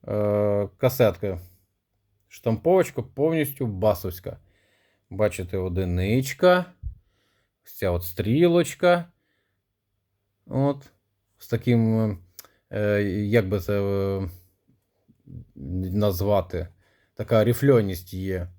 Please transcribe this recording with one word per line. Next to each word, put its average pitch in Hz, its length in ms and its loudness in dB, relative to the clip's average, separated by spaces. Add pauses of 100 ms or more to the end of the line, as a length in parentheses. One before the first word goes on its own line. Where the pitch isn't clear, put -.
е, 104 680 0
касетка. 104 600 0 (880)
Штамповочка 160 720 0
повністю 147 680 -2
басовська. 98 720 -2 (720)
Бачите, 98 480 -2
одиничка. 95 1080 0 (1000)
Ось - 120 -20
ця 95 140 0
от 87 120 -2
стрілочка. 170 1040 2 (1400)
От. 139 460 -4 (460)
З - 100 -20
таким, 110 640 2 (600)
е, 104 320 0
як 101 460 2
би 101 100 0
це, 101 220 -2
е, 98 480 -2 (1600)
назвати, 98 760 0 (460)
така 110 300 2
рифльоність 110 680 2
є. 92 340 -6 (120)